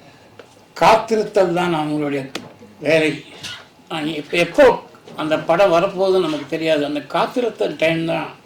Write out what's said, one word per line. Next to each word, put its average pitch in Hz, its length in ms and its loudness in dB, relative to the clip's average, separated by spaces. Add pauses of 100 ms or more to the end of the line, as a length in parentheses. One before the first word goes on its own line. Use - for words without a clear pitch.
(760)
காத்திருத்தல் 208 800 2
தான் 175 220 0
அவங்களுடைய 147 560 -4 (480)
வேலை. 156 460 0 (680)
ஆ, 165 80 -6
எப்ப, 156 380 -6
எப்போ 175 460 4 (320)
அந்த 156 220 -2
படம் 170 360 2
வரப்போகுதுன்னு 190 460 2
நமக்கு 151 300 -2
தெரியாது. 160 360 0
அந்த 147 140 -4
காத்திருத்தல் 208 800 -4
டைம் 165 280 0
தான் 165 400 -6